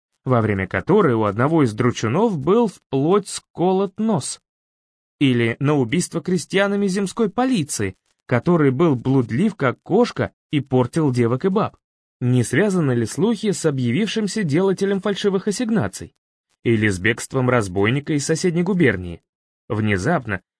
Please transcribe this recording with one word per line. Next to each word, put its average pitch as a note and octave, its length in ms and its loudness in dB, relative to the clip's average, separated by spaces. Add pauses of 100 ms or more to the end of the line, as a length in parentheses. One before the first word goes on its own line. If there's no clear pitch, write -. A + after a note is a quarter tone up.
(240)
во B2+ 160 4
время G2+ 260 0
которой D#3 460 2
у A2 120 0
одного B2+ 380 2
из A2 120 0
дручунов B2 640 0
был G3+ 300 2
вплоть F3 600 -2
сколот F#3+ 720 -2
нос? G#3+ 400 -2 (800)
Или A#2+ 400 2
на C#3+ 140 2
убийство D3+ 480 -2
крестьянами G3+ 640 -2
земской G3+ 420 -2
полиции, F#3 680 -2 (300)
который C#3+ 460 2
был C#3+ 240 2
блудлив, C3 580 0
как B2+ 280 -2
кошка, F#3 500 0 (180)
и D3 100 0
портил C3 520 0
девок B2 320 0
и F#3+ 40 2
баб? F#3+ 280 -2 (440)
Не B2 220 2
связаны E3+ 500 0
ли A#2 140 0
слухи G#3 460 -2
с - 140 -6
объявившимся F#3 760 -2
делателем F#3+ 580 0
фальшивых G3 460 -2
ассигнаций? G3+ 680 -4 (500)
Или A2 240 2
с F#2+ 100 0
бегством A#2+ 520 -2
разбойника A2+ 640 0
из C#3+ 100 -2
соседней E3 400 -2
губернии? A2 580 0 (460)
Внезапно, G#2+ 720 -2 (200)